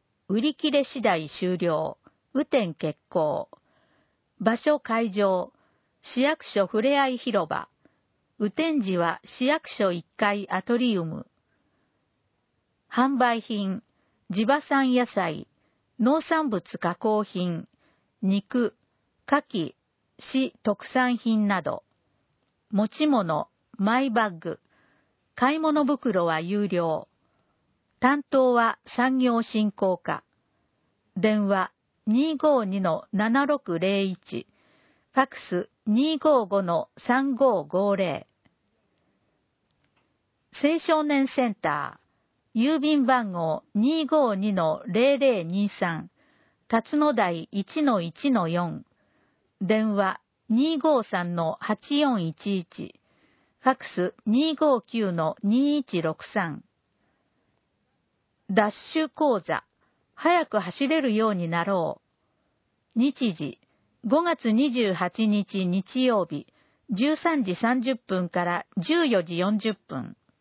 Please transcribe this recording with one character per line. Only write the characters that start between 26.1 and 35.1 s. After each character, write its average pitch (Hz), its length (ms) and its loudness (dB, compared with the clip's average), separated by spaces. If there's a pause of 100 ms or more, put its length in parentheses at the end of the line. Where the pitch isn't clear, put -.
は 160 140 0
有 202 280 -2
料。 170 400 -2 (920)
担 277 240 2
当 262 300 4
は 233 260 2 (160)
産 262 240 2
業 233 240 2
振 214 280 0
興 185 260 0
課。 - 260 -8 (920)
電 208 320 2
話、 190 240 0 (340)
二 277 300 2
五 269 300 4
二 196 160 -4
の 170 320 -2
七 226 320 2
六 262 340 -2
零 196 240 2
一。 - 440 -6 (640)